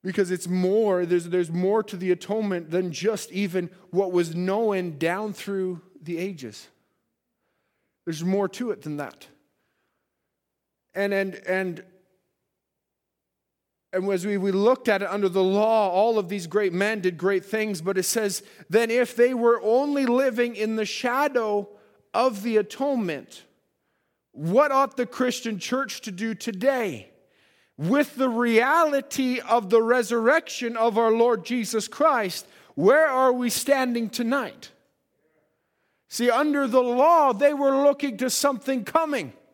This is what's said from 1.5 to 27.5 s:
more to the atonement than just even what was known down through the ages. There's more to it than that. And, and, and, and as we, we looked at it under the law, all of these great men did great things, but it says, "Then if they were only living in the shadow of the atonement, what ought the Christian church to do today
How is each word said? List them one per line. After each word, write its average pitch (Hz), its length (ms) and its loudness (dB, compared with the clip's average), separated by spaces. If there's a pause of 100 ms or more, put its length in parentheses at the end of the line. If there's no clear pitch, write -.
more 190 320 0
to 208 140 -10
the 180 140 -4
atonement 185 600 -2
than 180 200 -2
just 196 420 -4
even 185 380 -4 (200)
what 185 220 0
was 170 220 0
known 185 640 -2
down 185 340 -2
through 185 500 -6 (180)
the 165 160 -8
ages. 160 520 -10 (1400)
There's 165 200 -8
more 190 260 0
to 240 200 -6
it - 120 -8
than 151 140 -8
that. 139 300 -12 (1700)
And, 202 180 0
and, 196 220 -2 (120)
and, 185 380 -2 (2000)
and 185 180 -2
as 185 160 -2
we, 202 120 0
we 190 140 0
looked 233 360 2
at 196 140 0
it 190 60 -4
under 196 200 0
the 185 140 2
law, 208 480 2
all 214 280 2
of 185 100 -2
these 185 180 -6
great 190 260 0
men 208 280 -2
did 175 160 -2
great 190 280 -2
things, 214 360 -4
but 185 160 -4
it 185 80 0
says, 208 380 -4 (260)
"Then 226 220 2
if 240 260 0
they 247 180 4
were 233 280 2
only 269 440 2
living 240 480 2
in 220 220 -2
the 214 80 -2
shadow 240 840 -2 (440)
of 214 300 0
the 220 160 2
atonement, 208 840 -4 (880)
what 208 380 2
ought 269 280 0
the 247 80 -2
Christian 233 520 -4
church 254 440 -6
to 220 80 -12
do 208 240 -6
today 208 760 -4 (680)